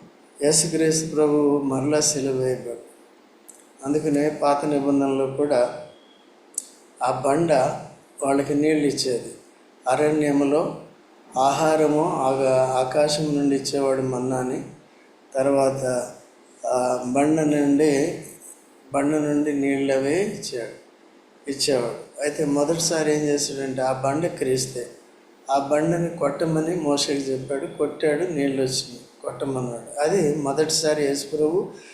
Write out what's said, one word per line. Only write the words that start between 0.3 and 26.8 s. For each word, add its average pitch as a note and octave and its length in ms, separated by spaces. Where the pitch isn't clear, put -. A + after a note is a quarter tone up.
యేసుక్రీస్తు D#3+ 720
ప్రభు D3 500
మరలా C3+ 360
సిలువ C#3 320
వేయబడ్డాడు. B2+ 440
అందుకనే D3 420
పాత D3 360
నిబంధనలో C#3 640
కూడా C3+ 520
ఆ C3 240
బండ D#3 260
వాళ్ళకి C#3 300
నీళ్ళు D3 320
ఇచ్చేది. B2 460
అరణ్యములో D3 880
ఆహారము D3+ 680
ఆగా-, C3+ 680
ఆకాశం D3 680
నుండి C#3+ 180
ఇచ్చేవాడు C3+ 460
మన్నాని, B2+ 600
తర్వాత C3 760
ఆ B2+ 400
బండ D3 340
నుండి, D3 800
బండ C#3+ 200
నుండి D3 380
నీళ్ళు C#3 400
అవే C#3+ 300
ఇచ్చాడు, B2 640
ఇచ్చేవాడు. B2 720
అయితే D3 220
మొదటిసారి D3+ 720
ఏం D3+ 60
చేశాడంటే C3+ 600
ఆ C3 200
బండ C#3+ 240
క్రీస్తే. C3 600
ఆ C#3 80
బండని D#3 500
కొట్టమని D#3+ 680
మోషేకి C#3+ 440